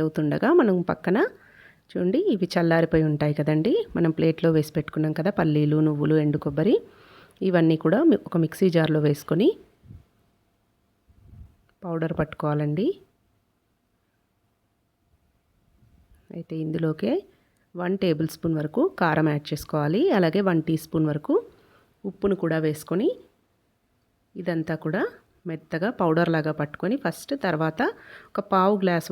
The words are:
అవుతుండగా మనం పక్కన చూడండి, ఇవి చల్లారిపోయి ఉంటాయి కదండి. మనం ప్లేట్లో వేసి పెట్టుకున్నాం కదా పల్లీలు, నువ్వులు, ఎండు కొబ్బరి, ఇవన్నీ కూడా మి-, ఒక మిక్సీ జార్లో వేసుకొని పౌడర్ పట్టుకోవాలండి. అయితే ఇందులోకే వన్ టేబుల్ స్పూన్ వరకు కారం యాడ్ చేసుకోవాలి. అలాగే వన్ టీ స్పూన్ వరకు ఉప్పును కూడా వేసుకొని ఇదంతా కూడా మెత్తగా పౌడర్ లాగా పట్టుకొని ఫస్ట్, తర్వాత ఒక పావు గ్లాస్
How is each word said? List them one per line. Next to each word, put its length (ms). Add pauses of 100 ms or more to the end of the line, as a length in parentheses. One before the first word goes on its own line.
అవుతుండగా 480 (100)
మనం 160 (140)
పక్కన 280 (720)
చూడండి, 280 (140)
ఇవి 200
చల్లారిపోయి 560
ఉంటాయి 300
కదండి. 340 (220)
మనం 220
ప్లేట్లో 380
వేసి 220
పెట్టుకున్నాం 420
కదా 200
పల్లీలు, 380 (100)
నువ్వులు, 360
ఎండు 220
కొబ్బరి, 300 (720)
ఇవన్నీ 260 (100)
కూడా 140 (100)
మి-, 200
ఒక 140
మిక్సీ 320
జార్లో 320
వేసుకొని 400 (2250)
పౌడర్ 360
పట్టుకోవాలండి. 680 (3500)
అయితే 200 (100)
ఇందులోకే 460 (720)
వన్ 240
టేబుల్ 300
స్పూన్ 260
వరకు 220 (180)
కారం 320
యాడ్ 180
చేసుకోవాలి. 500 (180)
అలాగే 300
వన్ 200
టీ 160
స్పూన్ 260
వరకు 240 (760)
ఉప్పును 340
కూడా 200
వేసుకొని 440 (1300)
ఇదంతా 440
కూడా 180 (460)
మెత్తగా 400 (100)
పౌడర్ 360
లాగా 240
పట్టుకొని 440
ఫస్ట్, 300 (100)
తర్వాత 380 (480)
ఒక 120 (120)
పావు 300
గ్లాస్ 280